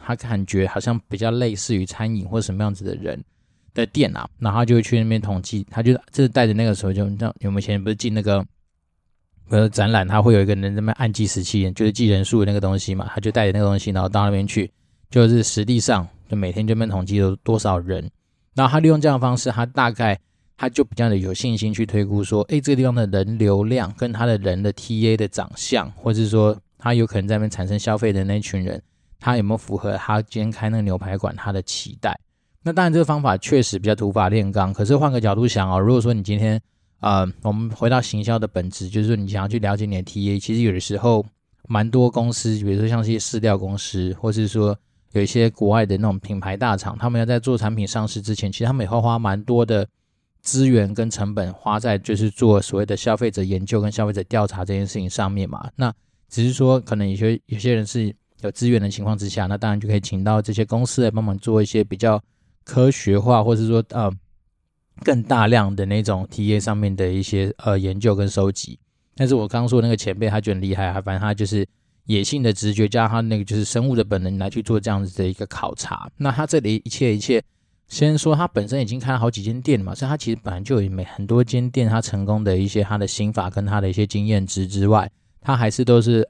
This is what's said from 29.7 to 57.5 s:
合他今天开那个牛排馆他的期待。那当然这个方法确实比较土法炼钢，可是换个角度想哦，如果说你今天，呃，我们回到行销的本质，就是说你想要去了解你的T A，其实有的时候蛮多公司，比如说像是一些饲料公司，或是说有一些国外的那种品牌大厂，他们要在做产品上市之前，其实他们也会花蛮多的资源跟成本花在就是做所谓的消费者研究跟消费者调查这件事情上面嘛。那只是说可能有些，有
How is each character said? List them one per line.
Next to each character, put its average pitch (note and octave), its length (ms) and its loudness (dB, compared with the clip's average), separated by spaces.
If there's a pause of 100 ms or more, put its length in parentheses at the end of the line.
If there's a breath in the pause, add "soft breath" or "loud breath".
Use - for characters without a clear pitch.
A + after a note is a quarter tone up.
合 G2+ 180 -4
他 G#2+ 240 -2
今 A2 220 -6
天 A2 80 -2
开 G#2+ 180 -6
那 A2 80 0
个 A2 60 0
牛 F#2+ 160 -2
排 F#2+ 180 -6
馆 G2 180 -4
他 F#2+ 160 -8
的 F#2+ 120 -4
期 - 360 -10
待。 G#2 160 -4 (500)
那 E3 80 -2
当 F3+ 120 2
然 E3 80 4
这 D#3 40 2
个 E3+ 80 6
方 D3 160 0
法 A#2+ 160 2
确 C3+ 240 2
实 A2 160 0
比 F#2 100 -6
较 G#2+ 60 4
土 G#2 200 0
法 G2 160 2
炼 G2+ 240 0
钢， F#2+ 200 0
可 G#2 120 -2
是 C3 120 4
换 D3 140 2
个 B2 100 0
角 G#2+ 140 2
度 A#2 140 2
想 G2 200 0
哦， F#2 120 2
如 G#2+ 120 4
果 B2 80 6
说 A#2 140 2
你 G#2+ 80 0
今 G#2 160 -2
天， A2 220 2 (400)
呃， G2 280 2 (140)
我 G#2+ 80 0
们 A2 200 -2
回 A2+ 200 -2
到 B2+ 100 2
行 G#2+ 220 -4
销 A#2 160 0
的 G#2+ 80 -2
本 F2+ 240 -4
质， F#2 180 -10
就 G#2 120 -2
是 G#2+ 80 2
说 A#2 80 2
你 G2+ 100 -4
想 G2 160 -4
要 G2+ 60 -4
去 A#2 100 -4
了 G2+ 180 0
解 G#2+ 80 -4
你 G2+ 120 -4
的 F#2 60 -4
T G2+ 280 -4
A， G2+ 80 0
其 A2 160 -4
实 A#2 80 2
有 A2+ 80 4
的 F#2 80 -2
时 G2+ 180 -4
候 A2 300 2 (400)
蛮 A2+ 240 0
多 B2 180 4
公 A#2 240 0
司， A2 280 -2
比 G2+ 100 -2
如 G2 80 0
说 G#2+ 80 0
像 A2+ 160 0
是 G#2+ 80 -2
一 A2+ 80 0
些 A2 200 -6
饲 - 20 -2
料 G#2 180 2
公 G2 180 -6
司， F2+ 440 -4
或 A2+ 100 -2
是 G#2+ 160 0
说 G#2 320 0 (320)
有 G#2 100 0
一 G2+ 60 2
些 A2+ 240 2
国 G#2 200 0
外 A2 140 4
的 G2 120 0
那 G#2+ 100 0
种 G2 140 0
品 G2+ 180 -8
牌 G2 180 -6
大 G#2+ 200 0
厂， F#2+ 200 -8
他 A#2 140 -4
们 A#2 80 0
要 A2+ 80 0
在 A#2+ 140 0
做 A#2+ 180 0
产 A2 160 -2
品 G#2+ 100 -2
上 G#2+ 220 -4
市 G#2+ 160 -8
之 G#2+ 100 -4
前， G2+ 200 -4
其 - 60 -10
实 A#2 60 -2
他 A#2+ 80 0
们 B2+ 140 -2
也 - 20 -8
会 A#2 120 -2
花 A#2 180 2
蛮 G#2 240 -2
多 A#2+ 240 2
的 G#2 180 0 (560)
资 C3+ 280 2
源 G#2+ 260 4
跟 A2+ 160 -2
成 G#2 240 -4
本 F2+ 180 -4
花 G#2 280 -2
在 A2 180 0
就 G#2+ 160 -4
是 G#2+ 160 0
做 G#2 320 4
所 - 160 -4
谓 G#2 80 0
的 G2+ 100 -2
消 A2 200 0
费 A#2 120 -2
者 G2+ 140 -4
研 F#2+ 240 -2
究 A2 140 0
跟 G#2 100 -2
消 G#2+ 160 -2
费 G#2+ 60 -2
者 G2 100 -6
调 G#2+ 240 0
查 F#2 180 -8
这 G2+ 80 -4
件 G2 140 -2
事 G2 60 -10
情 F#2 180 -6
上 G2+ 180 -2
面 G2 220 -4
嘛。 - 240 -12
那 B2 180 -2 (360)
只 A#2 160 -2
是 B2+ 80 2
说 C3 260 4
可 A#2+ 160 -6
能 G2+ 160 0
有 F#2+ 60 -2
些， A2 300 0
有 A2+ 120 -8